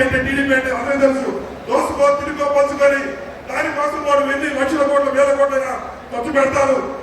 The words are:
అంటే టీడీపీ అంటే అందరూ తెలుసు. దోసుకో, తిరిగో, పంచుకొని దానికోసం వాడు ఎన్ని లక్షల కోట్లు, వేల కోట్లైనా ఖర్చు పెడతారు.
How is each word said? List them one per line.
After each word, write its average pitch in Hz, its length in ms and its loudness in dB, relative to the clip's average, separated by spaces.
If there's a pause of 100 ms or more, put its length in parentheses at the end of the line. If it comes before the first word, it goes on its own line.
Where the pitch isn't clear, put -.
అంటే 254 220 -2
టీడీపీ 277 320 0
అంటే 254 220 -2
అందరూ 277 260 -2
తెలుసు. 262 240 2 (380)
దోసుకో, 277 380 0 (140)
తిరిగో, 285 260 -4 (120)
పంచుకొని 277 440 4 (480)
దానికోసం 294 580 -2
వాడు 277 140 4 (120)
ఎన్ని 285 160 -2 (100)
లక్షల 277 320 2
కోట్లు, 277 260 2
వేల 277 120 4 (100)
కోట్లైనా 269 340 2 (380)
ఖర్చు 240 260 -4
పెడతారు. 269 400 4 (260)